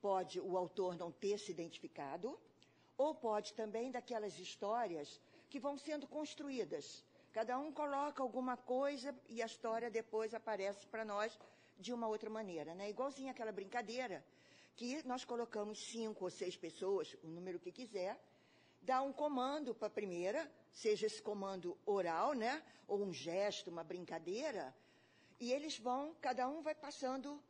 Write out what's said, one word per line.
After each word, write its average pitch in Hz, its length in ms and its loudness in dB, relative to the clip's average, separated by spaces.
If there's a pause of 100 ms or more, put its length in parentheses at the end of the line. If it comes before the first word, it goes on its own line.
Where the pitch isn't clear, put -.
Pode 185 380 2
o 185 180 0
autor 180 380 2
não 170 160 -4
ter 202 260 0
se 202 140 -6
identificado, 170 880 -6 (580)
ou 302 180 6
pode 214 380 0
também 226 380 -2
daquelas 214 480 -2
histórias 185 800 0 (300)
que 285 100 -6
vão 285 180 0
sendo 294 300 -2
construídas. 262 960 -4 (300)
Cada 226 240 2
um 294 140 -2
coloca 285 520 0
alguma 254 320 2
coisa 269 580 2 (140)
e 226 140 -4
a 226 40 4
história 226 440 0
depois 220 440 0
aparece 202 540 0
pra 220 180 -2
nós 214 320 0 (420)
de 202 140 -2
uma 233 140 0
outra 214 220 0
maneira, 175 460 -4
né? 202 140 -4
Igualzinho 269 420 -2
aquela 220 200 -4
brincadeira 202 720 -4 (520)
que 254 320 -2
nós 247 180 -2
colocamos 226 600 -2
cinco 220 400 -4
ou 180 40 2
seis 180 260 -4
pessoas, 185 580 0 (100)
o 165 40 -10
número 175 320 -6
que 180 120 -8
quiser, 208 500 -4 (600)
dá 262 200 4
um 277 120 0
comando 277 600 2
pra 214 160 -2
primeira, 202 600 0 (180)
seja 214 380 4
esse - 140 0
comando 196 640 -2
oral, 196 480 6
né? 262 280 2 (260)
Ou 202 140 4
um 196 120 0
gesto, 175 560 0
uma 170 160 -4
brincadeira, 175 880 -2 (640)
e 240 120 2
eles 285 280 2
vão, 254 420 0
cada 254 260 2
um 311 140 0
vai 302 140 0
passando 277 760 -4